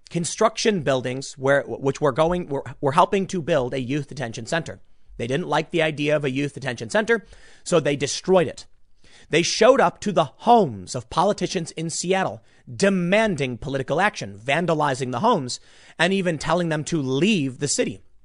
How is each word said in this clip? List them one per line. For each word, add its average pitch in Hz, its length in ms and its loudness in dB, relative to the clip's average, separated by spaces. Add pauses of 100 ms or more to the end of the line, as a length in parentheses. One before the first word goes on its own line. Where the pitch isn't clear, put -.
construction 175 720 0
buildings 127 560 -2
where, 135 260 2
which 131 360 -4
were 147 120 2
going, 165 360 0
were, 139 160 -6 (180)
were 139 120 0
helping 190 340 2
to 185 140 -4
build 131 320 0
a 135 80 -4
youth 135 260 -4
detention 123 380 -10
center. 160 340 -6 (380)
They 117 100 -4
didn't 143 200 -2
like 151 220 0
the 165 140 0
idea 147 320 0
of 151 100 -2
a 139 60 -2
youth 139 240 -4
detention 123 340 -8
center, 220 360 0 (380)
so 175 160 2
they 143 160 0
destroyed 143 520 2
it. - 180 -12 (640)
They 160 140 4
showed 240 360 6
up 175 220 0
to 208 100 -2
the 160 140 2
homes 135 680 2
of 123 160 -10
politicians 175 600 0
in 160 200 -6
Seattle, 175 520 -2 (320)
demanding 180 840 2
political 135 420 -2
action, 120 420 -2
vandalizing 143 680 0
the 120 80 -4
homes, 180 400 0 (400)
and 175 120 4
even 180 280 0
telling 170 300 0
them 156 160 -2
to 165 140 0
leave 139 600 0
the 143 80 -2
city. 143 340 -2 (240)